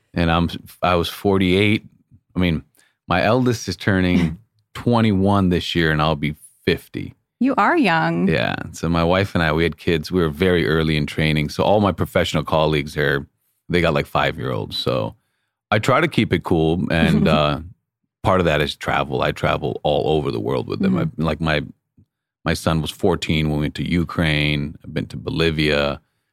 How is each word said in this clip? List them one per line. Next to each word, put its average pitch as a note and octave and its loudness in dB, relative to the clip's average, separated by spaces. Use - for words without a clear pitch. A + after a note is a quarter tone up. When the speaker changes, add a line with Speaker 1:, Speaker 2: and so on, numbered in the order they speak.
Speaker 1:
and E2+ 2
I'm, E2+ 2
I F2+ 2
was E2+ 0
forty-eight. G2 0
I - 0
mean, E2+ 0
my F2 2
eldest B2 0
is F#2 -4
turning F2+ 0
Speaker 2:
<laughs> - -20
Speaker 1:
twenty-one G2+ 2
this E2+ 0
year, E2 2
and D#2 2
I'll D#2 2
be D2+ -4
fifty. - -4
Speaker 2:
You B3+ 2
are B3 2
young. E3+ 2
Speaker 1:
Yeah. A#1 0
So - -4
my E2+ 2
wife F#2 2
and F2 2
I, D#2 2
we E2 2
had D#2+ -2
kids. D#2+ -2
We F#2 2
were D#2 2
very E2+ 2
early D#2+ 0
in D2 0
training. D#2 0
So - -2
all G#2 4
my G2+ 4
professional E2 0
colleagues D#2 0
are, C#2+ 0
they E2+ 2
got, E2 2
like, C#2+ 0
five-year-olds. B1+ -4
So A#1+ -4
I A2+ 2
try B2+ 2
to E3+ 2
keep G2+ 0
it E2+ 2
cool. E2 2
And, D#2+ 2
Speaker 2:
<laughs> - -
Speaker 1:
uh, D2 2
part F#2+ 2
of E2+ 0
that D2+ 2
is D2 -4
travel. C#2 -2
I D2 0
travel D2 -2
all D2 0
over C#2 -2
the A1+ -4
world A#1+ -4
with G1+ -4
them. - 0
Speaker 2:
Mm-hmm. - -4
Speaker 1:
I, D#2+ -2
like, D#2 -2
my, D2+ 0
my E2 0
son D#2+ 0
was C#2+ -4
fourteen D#2 0
when D2 -2
we D2+ -2
went C#2 -4
to - -6
Ukraine. D2+ -2
I've D2+ -14
been D2 -4
to - -12
Bolivia, D2 0